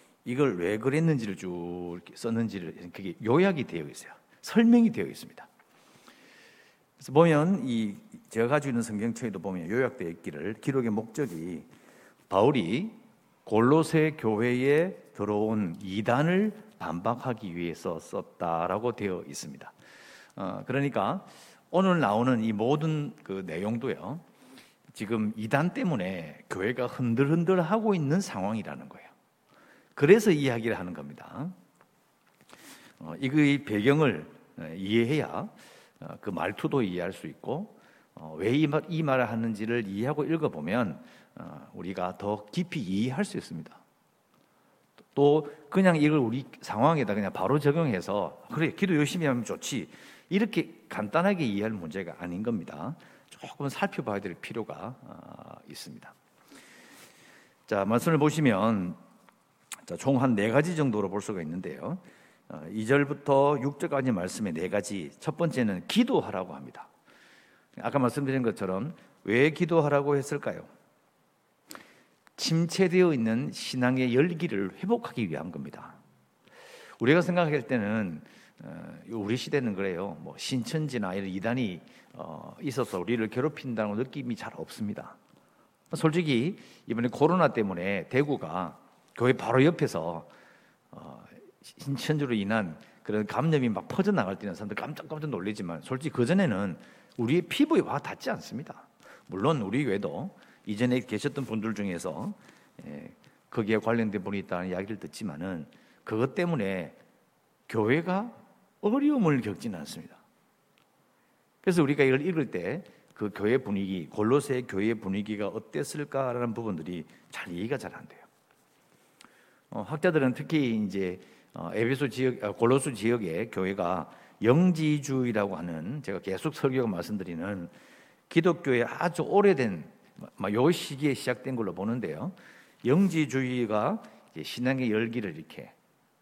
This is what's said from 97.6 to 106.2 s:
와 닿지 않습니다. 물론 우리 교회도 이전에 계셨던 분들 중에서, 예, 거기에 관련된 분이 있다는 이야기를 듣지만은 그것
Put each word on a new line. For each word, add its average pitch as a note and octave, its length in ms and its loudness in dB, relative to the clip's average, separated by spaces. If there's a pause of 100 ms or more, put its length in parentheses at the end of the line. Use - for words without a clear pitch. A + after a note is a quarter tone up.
와 C#3 180 0
닿지 - 320 -8
않습니다. - 560 -10 (400)
물론 C#3 360 2
우리 A2+ 220 0
교회도 G#2 520 -4 (300)
이전에 B2 340 0
계셨던 D3 440 -4
분들 A2 300 -2
중에서, F#2+ 600 -4 (520)
예, - 260 -14 (380)
거기에 A2 280 0
관련된 G#2+ 440 0
분이 G2 180 -6
있다는 F2+ 300 -4
이야기를 G2 280 -6
듣지만은 E2+ 680 -8 (380)
그것 A#2 300 -2